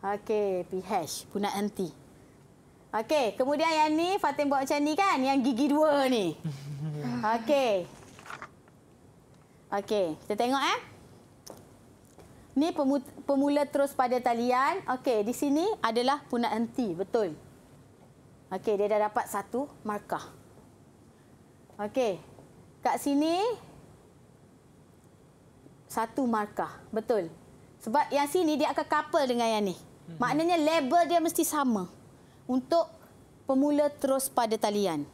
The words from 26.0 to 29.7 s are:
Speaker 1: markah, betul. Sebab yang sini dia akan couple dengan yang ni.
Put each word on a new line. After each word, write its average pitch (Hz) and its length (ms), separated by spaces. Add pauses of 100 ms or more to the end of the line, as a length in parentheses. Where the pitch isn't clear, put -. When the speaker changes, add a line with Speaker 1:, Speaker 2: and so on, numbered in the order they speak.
Speaker 1:
markah, 208 480 (120)
betul. 214 420 (500)
Sebab 262 300
yang 285 180
sini 330 240
dia 285 160
akan 302 160
couple 302 400
dengan 240 240
yang 214 140
ni. 185 100